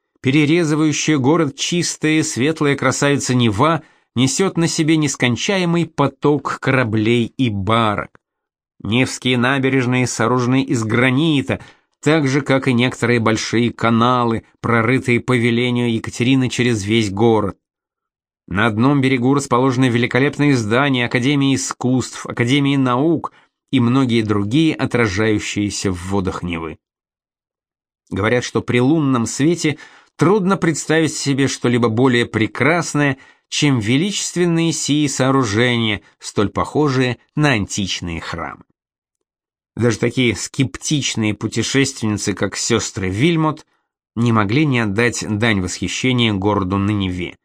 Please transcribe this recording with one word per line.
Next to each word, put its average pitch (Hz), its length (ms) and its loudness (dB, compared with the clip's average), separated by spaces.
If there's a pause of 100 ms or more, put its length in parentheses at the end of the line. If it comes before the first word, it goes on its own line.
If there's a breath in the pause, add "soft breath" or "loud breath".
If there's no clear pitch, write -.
(200)
Перерезывающая 151 1000 2
город 143 360 2
чистая, 156 680 -2
светлая 147 520 0
красавица 131 600 0
Нева 123 480 2 (340 loud breath)
несет 131 400 2
на 165 100 2
себе 160 300 0
нескончаемый 165 920 0
поток 143 720 -2
кораблей 117 680 0 (100)
и 127 140 0
барок. 101 680 -2 (640)
Невские 127 560 -2
набережные 127 680 0
сооружены 123 560 0
из 135 200 -2
гранита — 127 760 0 (400 loud breath)
так 147 280 2
же, 139 140 0
как 135 260 0
и 131 40 4
некоторые 120 460 0
большие 113 540 0
каналы, 117 720 0 (160 soft breath)
прорытые 117 580 2
по 127 180 0
велению 120 560 0
Екатерины 123 560 0
через 120 360 -2
весь 107 260 2
город. 101 480 2 (880)
На 101 200 0
одном 123 340 2
берегу 131 340 2
расположены 131 540 0
великолепные 135 680 2
здания 123 500 0
Академии 135 500 0
искусств, - 680 -4
Академии 139 520 0
наук 135 560 0 (400 soft breath)
и 135 80 4
многие 120 420 2
другие, 107 540 0
отражающиеся 107 1120 -2
в 90 200 -8
водах 95 340 -4
Невы. 82 340 -8 (1300)
Говорят, 113 340 -2
что - 180 -4
при 120 180 0
лунном 135 460 2
свете 156 500 0 (380 loud breath)
трудно 190 420 2
представить 156 580 0
себе 135 340 -2
что-либо 120 400 0
более 120 380 2
прекрасное, 139 920 0 (300 loud breath)
чем 139 320 0
величественные 165 920 0
сии 147 360 0
сооружения, 120 920 0 (180 soft breath)
столь 101 300 -2
похожие 131 680 0 (160 soft breath)
на 147 160 2
античные 92 720 -4
храмы. 78 420 -10 (1120)
Даже 117 220 0
такие 120 360 0
скептичные 117 1000 -4
путешественницы, 110 1000 -2
как 98 220 -4
сестры 101 540 -2
Вильмот, 156 540 0 (520)
не 117 160 2
могли 113 340 2
не 127 140 2
отдать 113 480 -2
дань 107 320 0
восхищения 113 720 -2
городу 98 460 -2
на 98 120 0
Неве. 92 540 -4